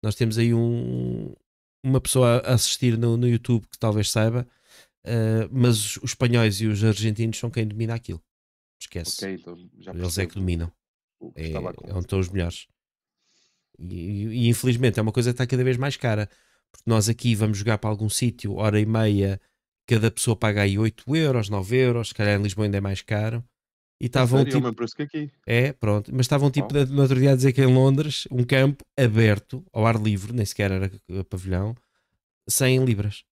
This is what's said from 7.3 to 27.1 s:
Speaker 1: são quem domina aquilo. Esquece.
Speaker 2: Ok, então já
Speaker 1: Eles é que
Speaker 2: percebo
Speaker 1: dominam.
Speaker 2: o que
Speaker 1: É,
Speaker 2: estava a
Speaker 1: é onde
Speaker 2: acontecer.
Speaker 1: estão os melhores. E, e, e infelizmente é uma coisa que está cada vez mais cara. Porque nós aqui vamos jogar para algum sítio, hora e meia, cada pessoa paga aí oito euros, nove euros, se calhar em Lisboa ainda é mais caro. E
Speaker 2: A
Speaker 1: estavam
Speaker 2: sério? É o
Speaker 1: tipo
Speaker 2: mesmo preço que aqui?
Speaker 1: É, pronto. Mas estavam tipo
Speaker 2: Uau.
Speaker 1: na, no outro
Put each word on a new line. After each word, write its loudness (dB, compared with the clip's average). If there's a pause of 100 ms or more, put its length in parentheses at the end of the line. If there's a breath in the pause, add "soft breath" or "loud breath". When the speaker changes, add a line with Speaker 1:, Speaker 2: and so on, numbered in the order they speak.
Speaker 1:
são -6
quem -4
domina -6
aquilo. -10 (580)
Esquece. -10
Speaker 2:
Ok, -8
então -16 (240)
já -18
Speaker 1:
Eles -6
é -2
que -14
Speaker 2:
percebo -
Speaker 1:
dominam. -4 (480)
Speaker 2:
o -18
que -16
Speaker 1:
É, -10
Speaker 2:
estava -8
a -
Speaker 1:
é -14
onde -18
Speaker 2:
acontecer. -8
Speaker 1:
estão -4
os -4
melhores. -6 (1120)
E, -14
e, -6 (180)
e 4
infelizmente 2
é 0
uma 0
coisa 0
que -2
está -4
cada 0
vez 0
mais -4
cara. -2 (420 soft breath)
Porque -12
nós 4
aqui 0
vamos 0
jogar -2
para -4
algum -2
sítio, -4
hora 2
e 2
meia, 2 (460)
cada 2
pessoa -2
paga 0
aí 2
oito -4
euros, 0
nove -4
euros, 0
se -14
calhar 2
em -2
Lisboa -2
ainda 0
é -2
mais -6
caro. -4 (560)
E -6
Speaker 2:
A -2
Speaker 1:
estavam 2
Speaker 2:
sério? 4
É -4
o 0
Speaker 1:
tipo 2
Speaker 2:
mesmo -4
preço -6
que -6
aqui? -8 (140)
Speaker 1:
É, 0
pronto. -2
Mas 0
estavam 2
tipo -4
Speaker 2:
Uau. 4
Speaker 1:
na, -6
no 2
outro 4